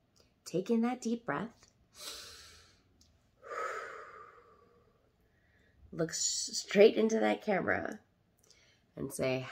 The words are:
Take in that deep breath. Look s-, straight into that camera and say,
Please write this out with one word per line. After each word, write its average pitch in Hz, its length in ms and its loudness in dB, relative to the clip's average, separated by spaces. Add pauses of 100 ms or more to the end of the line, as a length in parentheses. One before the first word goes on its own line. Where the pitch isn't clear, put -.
(460)
Take 180 240 -2
in 226 120 4
that 247 200 0
deep 233 240 -4
breath. 160 240 -4 (4000)
Look 165 200 -2
s-, - 420 -2
straight - 420 8
into 220 240 2
that 214 240 0
camera 170 560 0 (960)
and 139 160 -6
say, 131 400 -2